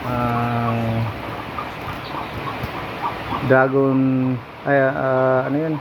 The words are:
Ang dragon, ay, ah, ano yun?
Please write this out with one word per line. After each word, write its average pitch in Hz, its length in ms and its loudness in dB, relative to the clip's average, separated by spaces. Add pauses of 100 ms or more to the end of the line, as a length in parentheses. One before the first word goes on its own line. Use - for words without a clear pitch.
Ang 120 720 0 (2750)
dragon, 135 500 6 (680)
ay, 143 80 4
ah, 131 720 2
ano 135 80 0
yun? 160 240 0